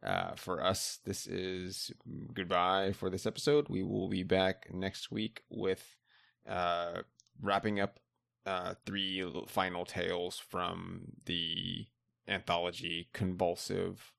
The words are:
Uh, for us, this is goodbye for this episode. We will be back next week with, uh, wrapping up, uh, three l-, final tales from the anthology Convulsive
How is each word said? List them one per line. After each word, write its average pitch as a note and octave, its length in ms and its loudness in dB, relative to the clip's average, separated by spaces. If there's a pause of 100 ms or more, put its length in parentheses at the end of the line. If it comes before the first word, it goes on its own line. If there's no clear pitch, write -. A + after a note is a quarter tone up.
Uh, - 320 0
for - 280 -4
us, - 400 0
this G2 220 -4
is F#2 640 -4 (440)
goodbye F#2+ 580 4
for F#2+ 180 -2
this F#2+ 160 -2
episode. D3 440 4
We F#2+ 120 0
will F#2+ 260 0
be G2 140 0
back F#2+ 500 4
next F#2 400 -4
week A2 380 -4
with, G2 460 -2 (520)
uh, F2 540 0 (400)
wrapping G2+ 380 4
up, G2 200 0 (460)
uh, F#2 300 -2 (100)
three F#2+ 380 -2
l-, - 240 -4
final F2+ 360 0
tales F2+ 540 -2
from F2+ 680 -4 (200)
the F2 600 -4 (400)
anthology F2 880 0
Convulsive F#2 1040 0